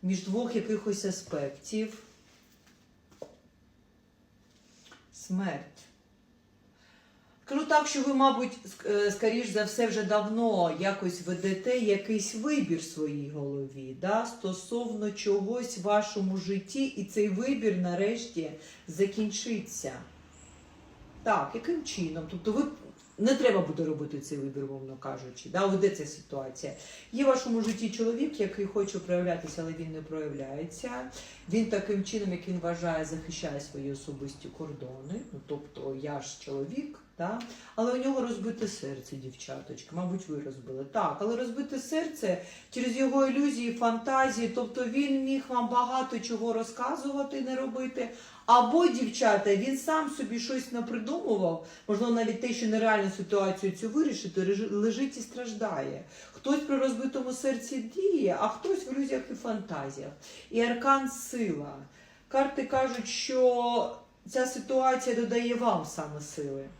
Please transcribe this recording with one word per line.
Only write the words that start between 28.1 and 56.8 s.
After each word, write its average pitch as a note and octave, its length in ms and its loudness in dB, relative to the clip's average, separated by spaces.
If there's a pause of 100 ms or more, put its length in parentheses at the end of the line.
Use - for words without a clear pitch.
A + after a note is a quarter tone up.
який G3 260 0
хоче G3 320 0
проявлятися, F3 640 0
але D#3+ 100 -4
він D#3+ 200 -8
не D#3 100 -8
проявляється. D3+ 880 -6 (640)
Він A3 140 4
таким G3 380 0
чином, G3+ 280 -2
як F3 160 -6
він F3+ 100 -2
вважає, E3+ 460 -2
захищає D#3 560 -6
свої C#3 320 -8
особисті C#3 560 -10
кордони. C#3 720 -10 (120)
Ну, C#3 140 -12
тобто, C3+ 560 -8
я D3 180 -4
ж - 200 -12
чоловік, E3 580 -6 (200)
да? G3+ 220 -4 (340)
Але A#3 180 2
у B3+ 120 0
нього C4+ 160 2
розбите A3 480 -2
серце, C#3 480 -8
дівчаточки. C3 760 -12
Мабуть, F3+ 360 -2
ви D3+ 120 -4
розбили. C3 440 -8
Так, E3 360 0
але A3+ 160 0
розбите B3+ 420 -4
серце D#4 640 -2 (280)
через B3 260 -2
його C4+ 300 6
ілюзії, B3 460 2
фантазії. A#3 840 2
Тобто B3 300 -2
він C4+ 400 2
міг C4+ 240 0
вам B3 200 2
багато B3 500 2
чого A3+ 340 -2
розказувати, C#4 880 -2
не C4 160 -2
робити. B3+ 520 -4 (380)
Або, B3 420 8
дівчата, G#3+ 680 4
він C4+ 220 0
сам D#4 320 2
собі A3+ 300 -4
щось C4 320 -4
напридумував, A3+ 920 0 (220)
можливо, A3+ 240 4
навіть A3+ 280 2
те, B3 120 0
що A3+ 140 -2
нереально G#3+ 500 4
ситуацію F#3+ 560 2
цю A3 160 -4
вирішити, G#3+ 560 0
реж-, G3+ 280 2
лежить A3+ 440 2
і B3 40 -10
страждає. G#3 840 -4 (280)
Хтось D4 280 2
при C4+ 180 2
розбитому B3+ 540 0